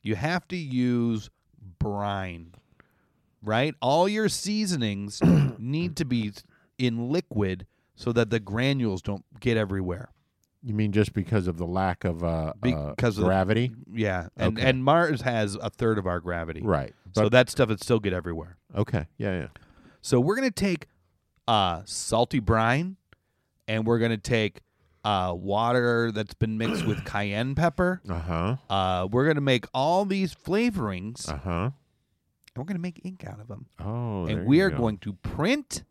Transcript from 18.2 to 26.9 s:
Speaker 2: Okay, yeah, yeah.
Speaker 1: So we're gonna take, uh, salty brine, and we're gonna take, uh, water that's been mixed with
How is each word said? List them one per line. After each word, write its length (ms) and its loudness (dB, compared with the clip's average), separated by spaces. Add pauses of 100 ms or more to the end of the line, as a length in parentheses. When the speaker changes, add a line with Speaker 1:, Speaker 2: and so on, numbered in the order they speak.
Speaker 2:
Okay, 320 0 (100)
yeah, 220 -2
yeah. 80 -8 (540)
Speaker 1:
So 180 2
we're 160 2
gonna 160 0
take, 360 -2 (600)
uh, 380 2
salty 540 0
brine, 580 2 (680)
and 180 -2
we're 140 4
gonna 180 2
take, 440 0 (420)
uh, 320 0
water 760 2
that's 220 -4
been 240 -2
mixed 280 -2
with 200 -2